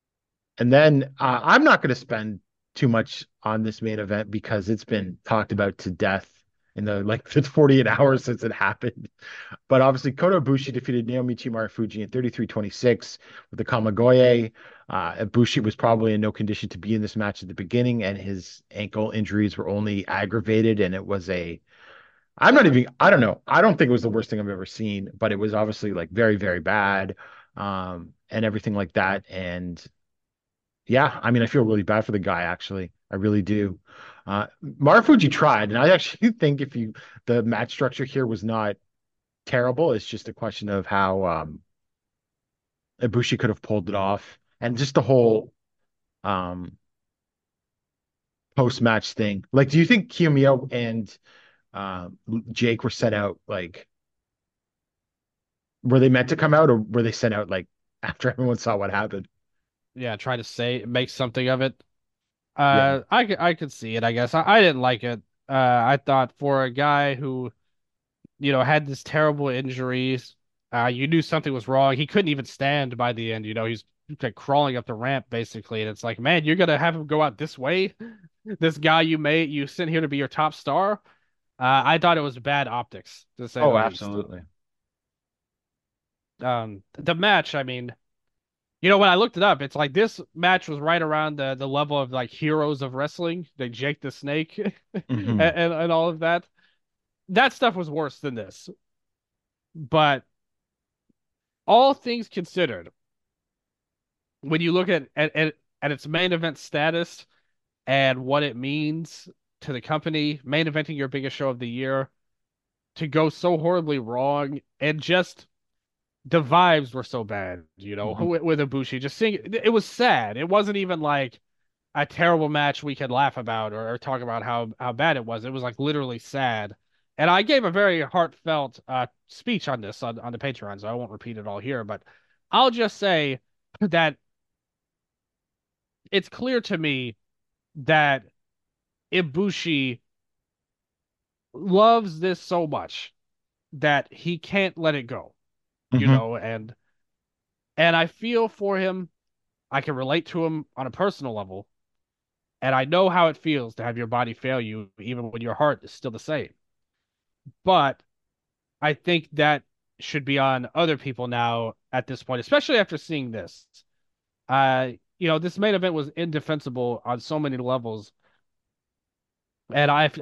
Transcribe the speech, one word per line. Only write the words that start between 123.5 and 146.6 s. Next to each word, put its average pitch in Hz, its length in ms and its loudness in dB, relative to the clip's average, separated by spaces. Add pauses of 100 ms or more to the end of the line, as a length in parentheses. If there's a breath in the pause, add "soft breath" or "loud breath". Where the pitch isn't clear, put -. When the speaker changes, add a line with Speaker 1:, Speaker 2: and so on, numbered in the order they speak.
Speaker 2:
or, 113 200 -8
or 123 60 -6
talk 131 220 -6
about 117 220 -6
how, 117 360 -4
how 123 140 -6
bad 147 240 0
it 117 80 -8
was. 113 200 -8
It 131 80 -8
was, 131 100 -8
like, 123 160 -8
literally 139 400 -4
sad. 117 560 -4 (420)
And 156 120 2
I 185 140 4
gave 262 220 2
a 175 60 0
very 185 300 2
heartfelt, 151 880 -2
uh, 127 200 -2 (200)
speech - 420 -6
on 127 120 -4
this 101 220 -12
on, 117 160 -8
on 120 140 -12
the 113 60 -12
Patreon, 104 420 -10
so 104 80 -10
I 113 40 -6
won't 120 180 -10
repeat 110 260 -14
it 107 100 -14
all 101 120 -10
here, 120 260 -8
but 101 180 -12 (480 soft breath)
I'll 247 200 4
just 233 260 -2
say 156 420 0 (420)
that 165 360 2 (1900)
it's 190 180 -2
clear 247 320 -2
to 202 160 -6
me 131 380 -4 (600)
that 143 500 2 (880)
Ibushi 160 880 -2 (1500)
loves 196 640 2
this 180 200 -2
so 175 280 -4
much 98 460 -8 (600)
that 143 380 0
he 170 260 -6
can't 190 400 -2
let 160 180 0
it 135 120 -6
go, 107 260 -12 (600)
you 127 140 4
Speaker 1:
Mm-hmm. - 0 -
Speaker 2:
know, 120 300 2
and, 113 380 -10 (1000)